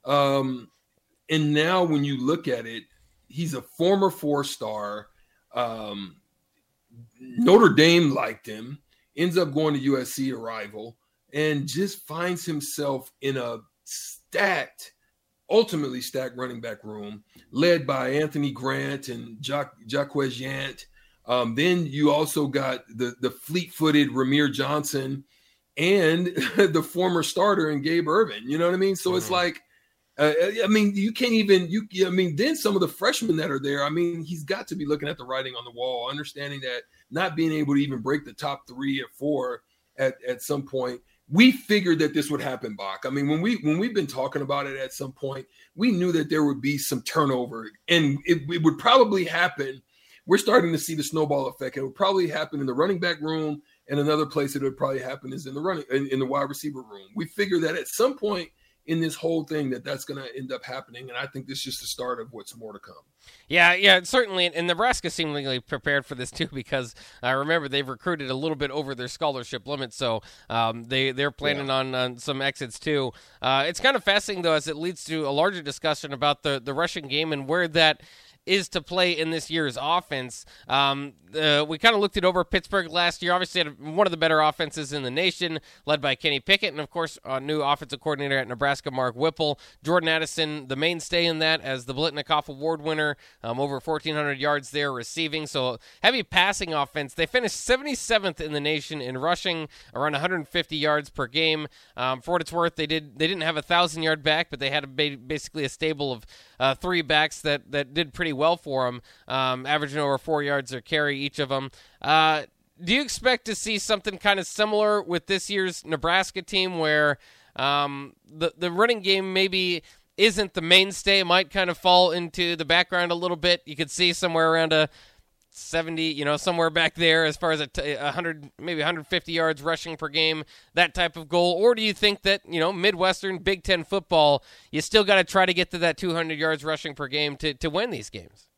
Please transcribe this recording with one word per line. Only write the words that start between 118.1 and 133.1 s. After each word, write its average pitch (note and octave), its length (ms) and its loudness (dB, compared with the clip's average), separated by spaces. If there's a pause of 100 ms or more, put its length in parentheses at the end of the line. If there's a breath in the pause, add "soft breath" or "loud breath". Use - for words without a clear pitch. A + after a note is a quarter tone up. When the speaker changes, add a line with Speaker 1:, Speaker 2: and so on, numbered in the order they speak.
Speaker 2:
the, D#3 300 -4
the F3 140 -4
running A3 300 2
game F#3+ 320 0
maybe F#3 500 0 (340 soft breath)
isn't G3 380 2
the F3 80 -2
mainstay, F#3+ 580 4
it F3+ 60 0
might F3+ 240 2
kind F#3 200 0
of E3+ 80 -6
fall F3+ 320 6
into F3 460 -2
the D#3 80 -4
background F3 460 2
a E3+ 40 2
little F3 220 -2
bit? F3 280 2
You D3 120 -12
could D3 140 -4
see F3 220 2
somewhere E3 400 2
around D#3+ 200 4
a D#3 160 4 (680 soft breath)
seventy, D#3+ 500 -4
you D3 180 -4
know, D3 120 2
somewhere E3+ 320 0
back D#3+ 280 0
there E3 280 4
as D3+ 120 -2
far E3 160 0
as D3+ 80 0
a C#3 80 -4
t-, D3 240 -4
a C#3 180 -2
hundred, D#3 480 -8
maybe D#3+ 220 -6
a D3 40 0
hundred D#3+ 220 -4
fifty E3+ 260 -4
yards D#3+ 300 0
rushing D#3+ 340 -4
per D3+ 120 -8
game, D#3 340 0 (320 soft breath)
that E3+ 200 4
type F3 220 -2
of D#3 120 -14
goal? F3 240 4
Or A3 240 4
do A3 60 -2
you G#3+ 100 2
think G3+ 300 0
that, G3 220 0
you E3+ 140 -4
know, E3 140 2
Midwestern, F#3 640 0